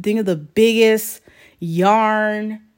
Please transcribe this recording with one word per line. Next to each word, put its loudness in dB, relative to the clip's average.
think -2
of -2
the 0
biggest 0
yarn -2